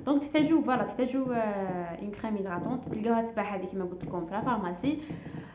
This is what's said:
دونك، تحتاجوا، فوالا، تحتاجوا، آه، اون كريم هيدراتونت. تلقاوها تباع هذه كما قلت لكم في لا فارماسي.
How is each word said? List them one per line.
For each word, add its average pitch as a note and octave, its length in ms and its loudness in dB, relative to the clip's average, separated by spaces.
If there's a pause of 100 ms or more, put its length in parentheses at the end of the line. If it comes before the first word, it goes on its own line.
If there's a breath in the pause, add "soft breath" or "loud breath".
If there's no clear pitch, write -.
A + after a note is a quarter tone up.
دونك، C#4 160 4
تحتاجوا، D#4 400 4
فوالا، A#3 220 2
تحتاجوا، B3+ 520 0
آه، F#3+ 680 -2
اون G3+ 100 -4
كريم A3 240 -4
هيدراتونت. G3 500 -2
تلقاوها A3+ 360 2
تباع G#3 340 -2
هذه F#3 100 -4
كما F#3 200 -4
قلت F3 180 -6
لكم E3+ 220 -2
في E3 60 -8
لا G#3 100 -2
فارماسي. A3 580 0 (560 loud breath)